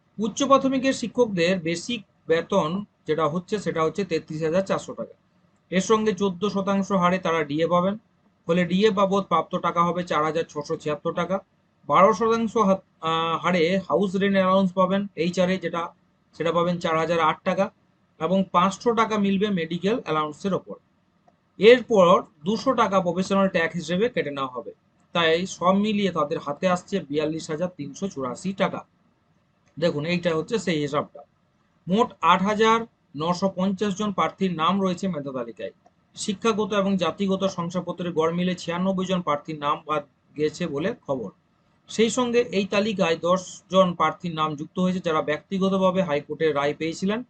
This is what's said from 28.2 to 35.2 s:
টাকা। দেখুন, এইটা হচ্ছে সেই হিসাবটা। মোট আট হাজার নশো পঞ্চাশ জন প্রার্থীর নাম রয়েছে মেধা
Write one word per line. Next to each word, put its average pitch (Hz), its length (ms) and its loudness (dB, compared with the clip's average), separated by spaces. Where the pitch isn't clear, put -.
টাকা। 139 280 -4
দেখুন, 147 300 -2
এইটা 175 300 -2
হচ্ছে 165 220 -2
সেই 180 240 -2
হিসাবটা। 143 380 -4
মোট 208 220 2
আট 175 220 4
হাজার 220 360 4
নশো 175 400 0
পঞ্চাশ 196 420 0
জন 214 140 -2
প্রার্থীর 180 420 -2
নাম 160 260 2
রয়েছে 190 280 -2
মেধা 143 240 -6